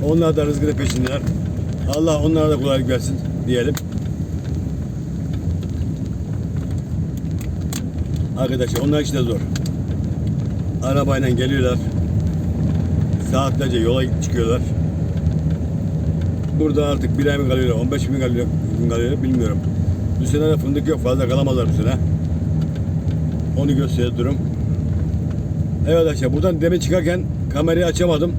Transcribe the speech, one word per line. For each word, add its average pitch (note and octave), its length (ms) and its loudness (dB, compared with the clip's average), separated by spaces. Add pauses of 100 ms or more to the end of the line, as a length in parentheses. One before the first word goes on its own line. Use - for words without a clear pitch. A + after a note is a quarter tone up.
Onlar D#3+ 280 4
da D3 80 2
rızkının D3 260 0
peşindeler. C3+ 500 -2 (720)
Allah D#3 280 2
onlara D#3 260 4
da D3+ 60 4
kolaylık C3 340 0
versin - 260 0 (320)
diyelim. B2 260 0 (4000)
Arkadaşlar B2+ 420 0
onlar D3 220 2
için - 120 -2
de C#3 80 0
zor. A#2 180 0 (1400)
Arabayla C3+ 460 2
geliyorlar. B2+ 480 2 (1500)
Saatlerce B2+ 460 2
yola A#2+ 440 2
çıkıyorlar. A#2+ 400 2 (2000)
Burada D3 260 2
artık C#3 340 0
bir C#3 60 2
ay C#3+ 120 2
mı C#3 120 0
kalıyorlar, B2+ 260 2
on B2+ 160 0
beş C3+ 160 0
gün C3 120 0
kalıyor-, B2 280 0 (320)
gün A2+ 100 2
kalıyorlar A#2+ 340 0
bilmiyorum. B2+ 340 2 (640)
Bu B2+ 40 0
sene B2 160 2
de D#3 160 4
fındık C#3+ 300 0
yok, C#3 160 0
fazla B2+ 260 2
kalamazlar C3 400 2
bu - 140 2
sene. C#3 100 2 (1700)
Onu C#3+ 160 2
gösteriyor A#2+ 420 2
durum. C3 180 2 (1500)
Evet D#3+ 100 4
arkadaşlar, D3 360 2
buradan D#3+ 280 2
demin E3+ 180 2
çıkarken F3+ 420 0 (320)
kamerayı E3 320 2
açamadım. E3+ 540 2